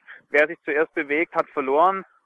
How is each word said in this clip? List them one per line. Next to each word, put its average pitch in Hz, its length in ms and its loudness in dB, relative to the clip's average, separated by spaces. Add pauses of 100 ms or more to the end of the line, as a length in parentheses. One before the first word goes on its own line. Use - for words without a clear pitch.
(300)
wer 147 160 4
sich 170 180 -14
zuerst 156 300 -2
bewegt, 156 400 -4
hat 160 140 -2
verloren. 160 560 0 (220)